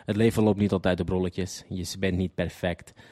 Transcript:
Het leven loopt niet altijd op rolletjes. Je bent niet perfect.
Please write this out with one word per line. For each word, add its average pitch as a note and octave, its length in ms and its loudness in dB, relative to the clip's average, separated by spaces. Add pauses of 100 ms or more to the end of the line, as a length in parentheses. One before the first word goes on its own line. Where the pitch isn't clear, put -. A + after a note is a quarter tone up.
Het G2+ 120 -2
leven A2+ 260 4
loopt G#2 160 4
niet G#2 140 2
altijd F2+ 280 2
op E2+ 80 -4
rolletjes. F#2 600 -4
Je F#2 300 -8
bent F#2+ 180 0
niet F#2 180 -2
perfect. - 580 -6 (200)